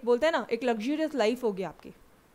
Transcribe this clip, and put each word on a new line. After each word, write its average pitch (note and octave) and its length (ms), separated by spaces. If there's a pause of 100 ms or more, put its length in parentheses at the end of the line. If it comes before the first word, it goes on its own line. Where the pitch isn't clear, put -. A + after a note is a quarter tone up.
बोलते A#3+ 200
हैं E4 80
ना, B3 180
एक A#3+ 120
लग्जरियस C4+ 520
life B3 280
होगी G3 200
आपकी। - 300 (420)